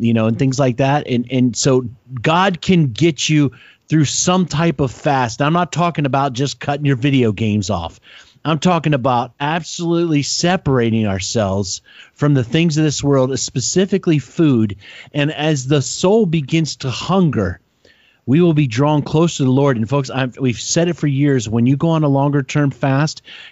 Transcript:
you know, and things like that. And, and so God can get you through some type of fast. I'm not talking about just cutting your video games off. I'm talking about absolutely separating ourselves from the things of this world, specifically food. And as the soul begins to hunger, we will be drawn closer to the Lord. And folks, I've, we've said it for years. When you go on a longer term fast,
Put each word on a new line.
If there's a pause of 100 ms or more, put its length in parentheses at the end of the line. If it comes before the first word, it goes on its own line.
you
know,
and
things
like
that.
And,
and
so (320)
God
can
get
you (380)
through
some
type
of
fast.
I'm
not
talking
about
just
cutting
your
video
games
off. (420)
I'm
talking
about
absolutely
separating
ourselves (320)
from
the
things
of
this
world,
specifically
food. (380)
And
as
the
soul
begins
to
hunger, (640)
we
will
be
drawn
closer
to
the
Lord.
And
folks,
I've,
we've
said
it
for
years.
When
you
go
on
a
longer
term
fast, (300)